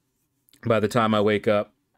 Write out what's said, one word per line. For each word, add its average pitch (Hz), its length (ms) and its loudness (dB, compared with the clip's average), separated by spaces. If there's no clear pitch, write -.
by 113 140 0
the 104 100 0
time 110 260 0
I 107 60 2
wake 107 280 0
up, 104 240 0